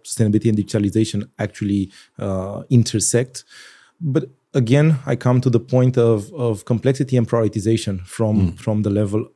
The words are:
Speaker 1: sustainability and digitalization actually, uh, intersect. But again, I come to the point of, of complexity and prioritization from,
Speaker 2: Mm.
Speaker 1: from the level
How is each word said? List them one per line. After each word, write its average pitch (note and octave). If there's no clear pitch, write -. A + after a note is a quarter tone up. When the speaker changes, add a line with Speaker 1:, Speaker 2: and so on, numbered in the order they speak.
Speaker 1:
sustainability G#2+
and G#2+
digitalization G#2
actually, G2+
uh, G2
intersect. A#2+
But D3
again, C#3
I B2+
come B2+
to C3
the A2+
point B2+
of, A2+
of A#2
complexity B2+
and A2+
prioritization G#2+
from, G#2+
Speaker 2:
Mm. -
Speaker 1:
from G#2+
the G#2+
level G#2